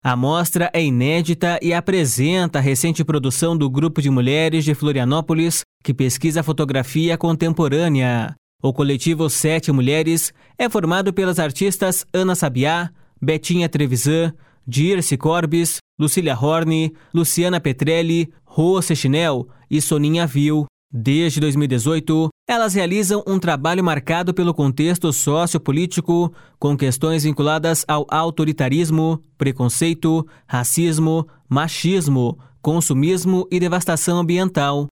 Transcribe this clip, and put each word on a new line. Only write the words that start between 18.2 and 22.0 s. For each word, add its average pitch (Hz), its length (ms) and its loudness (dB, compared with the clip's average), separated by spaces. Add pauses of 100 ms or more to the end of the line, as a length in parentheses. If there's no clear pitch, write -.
Rô 180 360 2
Sechinel 143 680 0 (200)
e 151 120 0
Soninha 156 480 2
Vil. 147 380 0 (260)
Desde 143 480 0
dois 147 160 2
mil 147 80 2
e 139 40 -2
dezoito, 156 600 0 (200)